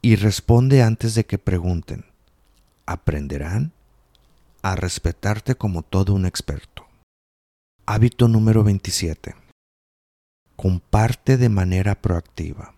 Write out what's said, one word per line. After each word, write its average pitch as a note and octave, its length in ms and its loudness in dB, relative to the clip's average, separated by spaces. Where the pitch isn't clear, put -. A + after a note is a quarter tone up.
Y A2 140 4
responde A#2+ 640 4
antes A2+ 340 0
de A2+ 100 0
que G2 120 -6
pregunten. F2 680 -4
Aprenderán D#2 880 -6
a F#2+ 160 -4
respetarte G2 800 -4
como F2+ 280 -4
todo G2 300 0
un F#2+ 120 0
experto. - 640 -8
Hábito A2+ 440 2
número A2 340 4
veintisiete. - 720 -4
Comparte G#2+ 800 0
de B2 140 2
manera F#2+ 520 0
proactiva. - 760 -8